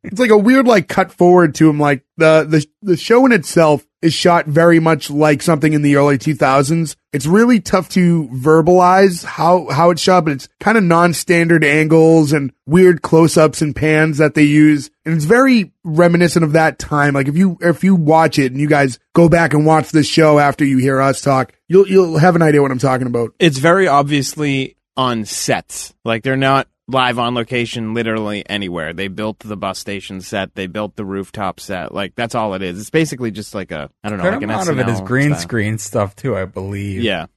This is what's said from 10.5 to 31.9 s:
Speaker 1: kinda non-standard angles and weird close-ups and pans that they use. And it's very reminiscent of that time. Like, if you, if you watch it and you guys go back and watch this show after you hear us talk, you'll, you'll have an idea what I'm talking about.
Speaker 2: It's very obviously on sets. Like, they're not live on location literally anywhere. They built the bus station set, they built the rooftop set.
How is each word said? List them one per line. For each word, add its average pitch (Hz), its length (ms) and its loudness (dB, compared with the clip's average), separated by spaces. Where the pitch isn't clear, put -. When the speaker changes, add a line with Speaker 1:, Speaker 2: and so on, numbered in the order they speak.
Speaker 1:
kinda 220 200 0
non-standard 170 840 2
angles 156 680 4
and 139 200 -2
weird 180 360 2
close-ups 160 600 2
and 147 120 -4
pans 156 440 0
that 151 160 0
they 151 100 4
use. 151 460 2
And 160 100 -4
it's 151 100 -2
very 240 480 2
reminiscent 170 600 2
of 147 80 -2
that 160 260 0
time. 143 360 -2
Like, 139 140 -2
if 147 80 -4
you, 180 240 0
if 170 240 -2
you 190 100 4
watch 160 440 2
it 131 140 -2
and 135 80 -8
you 147 80 -2
guys 143 300 0
go 170 140 6
back 165 260 2
and 151 120 0
watch 156 240 2
this 151 160 2
show 151 320 4
after 143 260 0
you 135 140 0
hear 135 220 0
us 135 200 0
talk, 131 320 -2
you'll, 190 200 4
you'll 180 300 2
have 170 180 4
an 170 60 2
idea 147 200 2
what 135 80 -2
I'm 127 80 -6
talking 127 280 -2
about. 117 320 -6
Speaker 2:
It's 151 200 0
very 175 300 2
obviously 143 880 -2
on 120 280 -2
sets. - 680 -8
Like, 113 180 -4
they're 131 140 -2
not 135 320 0
live 123 300 -2
on 120 160 -4
location 117 600 -6
literally 110 540 -6
anywhere. 87 440 -8
They 95 160 -8
built 107 320 -10
the 107 160 -12
bus 95 220 -10
station 98 420 -14
set, 95 340 -10
they 95 120 -8
built 101 300 -10
the 107 80 -10
rooftop 98 560 -10
set. 90 340 -12